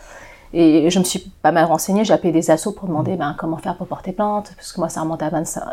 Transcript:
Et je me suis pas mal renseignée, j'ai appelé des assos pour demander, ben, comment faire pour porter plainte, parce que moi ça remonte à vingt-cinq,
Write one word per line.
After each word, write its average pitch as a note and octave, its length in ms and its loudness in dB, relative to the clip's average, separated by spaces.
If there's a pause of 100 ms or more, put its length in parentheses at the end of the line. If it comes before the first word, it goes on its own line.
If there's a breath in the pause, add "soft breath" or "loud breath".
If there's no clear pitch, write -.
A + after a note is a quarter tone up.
(540 loud breath)
Et D#3+ 360 6
je F#3 80 2
me F#3 60 4
suis F3+ 140 -4 (220)
pas D#3 100 4
mal E3 140 4
renseignée, F#3+ 400 2
j'ai - 80 2
appelé - 180 2
des D#3+ 200 2
assos G3 220 0
pour - 140 -12
demander, E3+ 300 -2
ben, D3+ 220 -4
comment E3 180 -4
faire F3 180 -6
pour F3+ 120 -10
porter - 260 -8
plainte, G#3 420 -4
parce - 160 -18
que - 100 -8
moi E3 100 -2
ça - 100 -8
remonte D#3+ 220 -4
à D#3 80 -2
vingt-cinq, D#3+ 320 -4 (100)